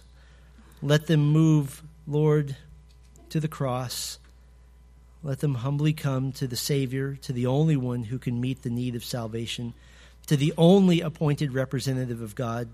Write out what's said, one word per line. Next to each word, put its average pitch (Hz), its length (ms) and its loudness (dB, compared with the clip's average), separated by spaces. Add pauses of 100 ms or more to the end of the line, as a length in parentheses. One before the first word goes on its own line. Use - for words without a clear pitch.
(840)
Let 147 260 2
them 147 240 4
move, 156 500 4 (240)
Lord, 151 500 0 (760)
to 160 100 -2
the 156 80 -2
cross. 127 720 -6 (1000)
Let 139 180 -6
them 147 140 0
humbly 143 400 0
come 135 380 -2
to 135 140 -6
the 120 80 -6
Savior, 135 680 -4
to - 100 -8
the 123 140 -2
only 151 300 2
one 123 280 -4
who 120 140 -8
can 120 240 -4
meet 127 180 -4
the - 80 -6
need 120 260 -4
of 120 80 -8
salvation, 117 680 -8 (540)
to 156 100 2
the 143 220 2
only 180 420 8
appointed 147 540 -2
representative 127 680 -2
of 110 140 -12
God 120 400 -6